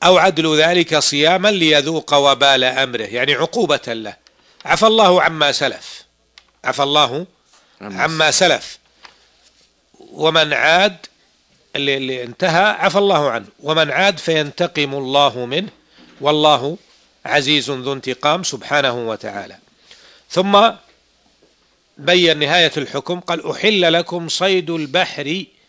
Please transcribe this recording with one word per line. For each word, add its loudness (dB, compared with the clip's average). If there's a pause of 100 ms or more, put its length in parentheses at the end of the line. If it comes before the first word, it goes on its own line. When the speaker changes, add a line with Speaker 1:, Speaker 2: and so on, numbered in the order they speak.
Speaker 1:
"أو 6
عدل 2
ذلك 2
صياما 2
ليذوق 0
وبال 4
أمره"، -2
يعني -2
عقوبة 0
له، -8 (500)
عفى 2
الله 4
عما 0
سلف، -6 (580)
عفى -2
الله 0 (560)
Speaker 2:
عما -6
Speaker 1:
عما 0
سلف، 0 (1200)
ومن -2
عاد 2 (760)
اللي، -2
اللي -8
انتهى 0
عفى 0
الله 2
عنه، -4 (140)
"ومن 0
عاد 0
فينتقم -2
الله 0
منه، -6 (520)
والله 2 (480)
عزيز 0
ذو -6
انتقام"، -4
سبحانه -4
وتعالى. -10 (720)
ثم 4 (1300)
بين 2
نهاية 2
الحكم، -6
قال: -6
"أحل 0
لكم -4
صيد -2
البحر -4 (240)